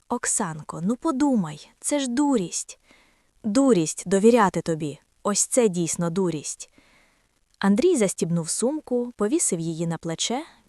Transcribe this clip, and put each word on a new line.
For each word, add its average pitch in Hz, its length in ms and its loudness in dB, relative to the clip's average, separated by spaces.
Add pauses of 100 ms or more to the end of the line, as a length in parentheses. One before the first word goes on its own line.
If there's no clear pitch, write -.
"Оксанко, 160 760 -4
ну 220 120 0
подумай, 254 840 0
це 294 200 -2
ж 269 100 -4
дурість. 240 680 -2 (640)
Дурість 214 640 2
довіряти 196 560 4
тобі. 156 380 -6 (240)
Ось 202 240 0
це 240 200 4
дійсно 170 420 -2
дурість". 165 640 -4 (880)
Андрій 262 380 4
застібнув 170 520 0
сумку, 247 680 -2
повісив 208 420 0
її 165 280 -4
на 165 100 -2
плече, 226 480 -4 (240)